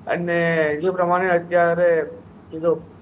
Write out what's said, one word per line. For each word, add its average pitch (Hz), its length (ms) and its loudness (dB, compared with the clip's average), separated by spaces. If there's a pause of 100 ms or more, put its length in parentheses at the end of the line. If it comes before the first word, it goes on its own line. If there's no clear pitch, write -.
અને 165 720 0
જે 185 80 0
પ્રમાણે 180 400 0
અત્યારે 170 720 2 (480)
કીધો 160 300 -2 (200)